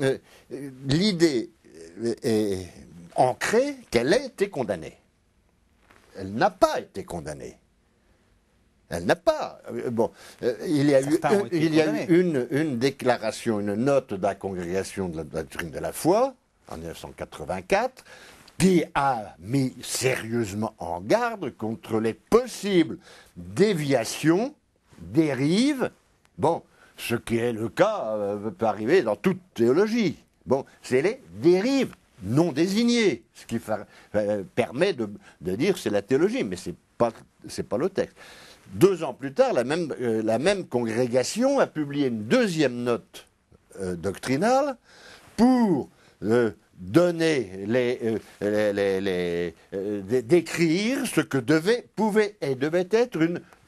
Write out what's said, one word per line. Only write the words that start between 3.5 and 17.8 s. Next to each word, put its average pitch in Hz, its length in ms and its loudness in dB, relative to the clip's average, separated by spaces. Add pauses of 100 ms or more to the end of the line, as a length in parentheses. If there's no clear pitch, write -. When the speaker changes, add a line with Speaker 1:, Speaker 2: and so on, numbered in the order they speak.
Speaker 1:
qu'elle 127 240 2
a 277 100 2
été 202 260 -4
condamnée. 101 480 -6 (1200)
Elle 95 180 -10
n'a 165 160 0
pas 311 300 2
été 95 240 -10
condamnée. - 540 -12 (1300)
Elle 123 160 -6
n'a 254 100 2
pas. 302 440 -2 (140)
Euh, 117 160 -6
bon, 113 220 0 (320)
euh, 120 100 0 (140)
il 147 220 2
y 139 60 6
a 135 60 6
eu, 143 100 -4
Speaker 2:
Certains 165 300 2
ont - 60 -6
été 170 100 -2
Speaker 1:
il 156 180 2
y 156 60 6
a 156 40 2
eu 156 200 -2
Speaker 2:
condamnés. - 20 -
Speaker 1:
une, 165 440 2
une 143 280 -2
déclaration, 117 800 0
une 101 140 -2
note 131 400 0
de 92 80 -6
la 95 140 0
congrégation 92 760 -4
de 80 80 -8
la 80 60 -6
doctrine 80 480 -8
de - 80 -10
la - 120 -4
foi, 233 440 2 (340)
en - 80 -10
mille 82 100 -12
neuf 80 120 -12
cent 71 120 -14
quatre-vingt-quatre, 92 960 -6 (520)